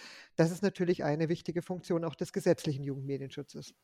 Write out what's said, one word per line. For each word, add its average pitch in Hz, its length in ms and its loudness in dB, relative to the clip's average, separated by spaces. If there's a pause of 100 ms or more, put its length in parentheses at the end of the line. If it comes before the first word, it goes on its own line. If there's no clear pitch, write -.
(360)
Das 165 160 6
ist 165 100 -6
natürlich 180 440 2
eine 151 240 2
wichtige 170 320 -4
Funktion 170 420 -2
auch 160 120 -4
des - 180 -6
gesetzlichen 156 500 2
Jugendmedienschutzes. 139 1000 -8